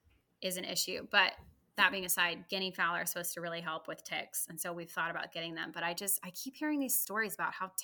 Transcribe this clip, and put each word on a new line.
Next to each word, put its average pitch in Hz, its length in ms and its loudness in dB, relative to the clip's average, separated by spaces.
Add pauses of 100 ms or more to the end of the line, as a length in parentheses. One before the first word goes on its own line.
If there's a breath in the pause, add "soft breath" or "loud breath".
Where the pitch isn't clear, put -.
(420)
is 185 140 -2
an 185 80 -6
issue. - 460 -2
But 196 220 8 (440)
that 185 160 8
being 190 120 -2
aside, 175 460 2
guinea 190 220 0
fowl 175 220 4
are 175 120 0
supposed 175 280 -2
to 175 60 -8
really 170 220 -4
help 160 260 -6
with 160 160 -6
ticks. - 460 -4
And 165 100 -8
so 180 120 -4
we've 170 180 -6
thought 165 200 0
about 156 220 -4
getting 165 220 -4
them, 160 180 -4
but 165 100 -4
I 170 120 0
just, 196 280 0
I 185 80 -10
keep - 240 -8
hearing 302 240 0
these 262 200 2
stories 208 360 0
about 170 200 0
how 185 180 -6 (120)